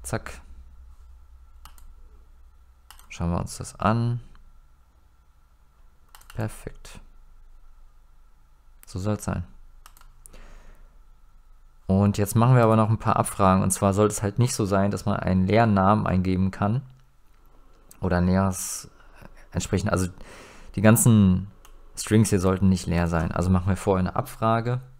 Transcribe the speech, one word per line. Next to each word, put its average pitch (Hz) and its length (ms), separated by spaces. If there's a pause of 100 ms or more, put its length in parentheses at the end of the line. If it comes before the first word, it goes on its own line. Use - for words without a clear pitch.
Zack. - 380 (2750)
Schauen 85 240
wir 87 80
uns - 180
das - 220
an. 117 400 (2250)
Perfekt. - 640 (1900)
So - 140
soll's 104 240
sein. 92 220 (2500)
Und 98 300
jetzt 101 180
machen 120 200
wir 120 80
aber 110 140
noch 110 120
ein 107 80
paar - 200
Abfragen. 95 440
Und 98 80
zwar 98 240
sollte 104 200
es - 100
halt 101 160
nicht 120 160
so 110 100
sein, 98 240
dass 104 160
man 101 120
einen 92 280
leeren 107 300
Namen 101 320
eingeben 92 420
kann. 107 320 (1160)
Oder 87 220
näheres 92 680 (640)
entsprechend, 87 400
also 92 160 (680)
die 98 60
ganzen 104 680 (440)
Strings 107 340
hier 95 120
sollten 95 280
nicht 92 180
leer 85 200
sein. 82 240
Also 90 200
machen 92 160
wir 92 100
vorher 95 220
eine 90 160
Abfrage. 117 680 (180)